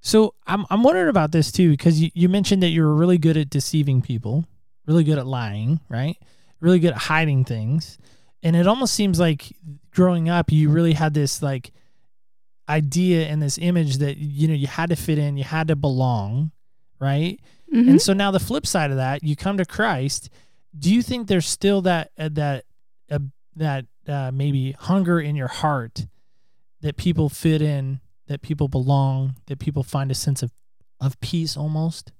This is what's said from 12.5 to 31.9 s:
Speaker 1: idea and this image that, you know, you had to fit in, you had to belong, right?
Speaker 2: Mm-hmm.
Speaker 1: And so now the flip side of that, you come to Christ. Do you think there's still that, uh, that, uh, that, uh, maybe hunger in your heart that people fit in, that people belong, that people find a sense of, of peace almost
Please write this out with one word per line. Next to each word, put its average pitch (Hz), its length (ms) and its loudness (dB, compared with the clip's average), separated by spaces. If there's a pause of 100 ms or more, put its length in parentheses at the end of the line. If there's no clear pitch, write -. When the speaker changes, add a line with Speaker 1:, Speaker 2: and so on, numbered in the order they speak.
Speaker 1:
idea 160 580 2
and 151 140 -2
this 139 160 -2
image 165 400 0
that, 143 200 -2
you 147 300 -2
know, 160 60 2
you 139 140 -2
had 170 240 -4
to 165 40 2
fit 151 220 -2
in, 143 180 -2
you 139 80 -4
had 156 260 -4
to 160 60 2
belong, 127 760 -2 (480)
right? 147 400 -2 (340)
Speaker 2:
Mm-hmm. 240 160 6
Speaker 1:
And 277 120 10
so 196 120 2
now 196 180 0
the 190 80 2
flip - 280 -4
side 151 240 0
of 135 60 -2
that, 131 260 -2
you 151 120 -2
come 196 220 -4
to 185 80 0
Christ. 143 640 -4 (480)
Do 160 160 2
you 240 80 4
think 240 260 -4
there's 180 200 0
still 196 340 0
that, 175 360 -2
uh, 156 160 -4
that, 147 320 -4 (440)
uh, 147 100 -4 (360)
that, 143 300 -4 (220)
uh, 139 240 -4
maybe 135 420 -2
hunger 175 460 0
in 147 160 -4
your 156 120 -4
heart 139 580 -4 (760)
that 147 140 -6
people 160 320 0
fit 156 340 0
in, 135 380 -4 (280)
that 143 140 -8
people 147 260 -4
belong, 135 680 0 (120)
that 139 120 -10
people 143 240 -4
find 135 280 -4
a 131 40 -2
sense - 280 -2
of, 120 80 -6 (500)
of 135 180 -4
peace 165 380 -4
almost 156 640 -4